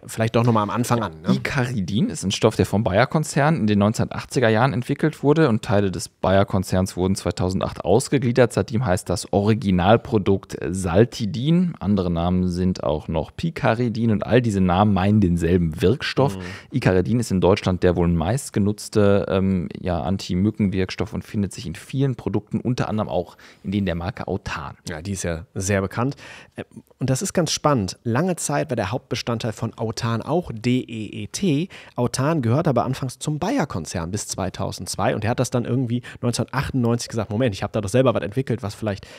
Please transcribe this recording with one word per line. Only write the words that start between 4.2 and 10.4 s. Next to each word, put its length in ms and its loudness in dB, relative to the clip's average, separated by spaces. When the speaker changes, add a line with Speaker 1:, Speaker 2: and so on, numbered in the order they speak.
Speaker 2:
Jahren 240 4
entwickelt 500 -2
wurde 280 4
und 140 2
Teile 280 2
des 160 -6
Bayer-Konzerns 880 2
wurden 200 2
zweitausendacht 680 -2
ausgegliedert. 680 4
Seitdem 320 0
heißt 240 0
das 240 -4
Originalprodukt 1200 2